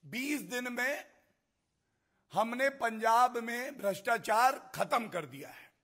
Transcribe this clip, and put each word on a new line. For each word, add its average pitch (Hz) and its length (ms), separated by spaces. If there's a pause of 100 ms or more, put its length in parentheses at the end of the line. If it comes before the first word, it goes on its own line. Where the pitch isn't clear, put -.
बीस 262 360
दिन 247 320
में 262 380 (1200)
हमने 233 380
पंजाब 233 680
में 240 400
भ्रष्टाचार 220 960
खत्म 233 340
कर 165 180
दिया 135 220
है। - 240 (120)